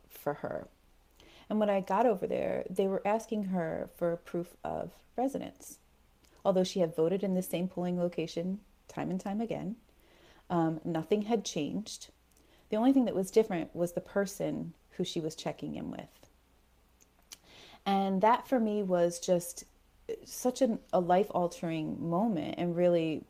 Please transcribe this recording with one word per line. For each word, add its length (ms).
for 260
her." 340
And 120
when 100
I 100
got 240
over 220
there, 420
they 180
were 200
asking 380
her 520
for 200
proof 460
of 300
residence. 600
Although 200
she 160
had 160
voted 260
in 120
the 80
same 260
polling 300
location 600
time 240
and 100
time 200
again, 360
um, 340
nothing 380
had 220
changed. 640
The 80
only 160
thing 140
that 80
was 160
different 440
was 180
the 80
person 720
who 140
she 160
was 140
checking 400
in 160
with. 380
And 340
that 260
for 140
me 220
was 360
just 460
such 360
an, 200
a 60
life-altering 1120
moment 480
and 160
really 560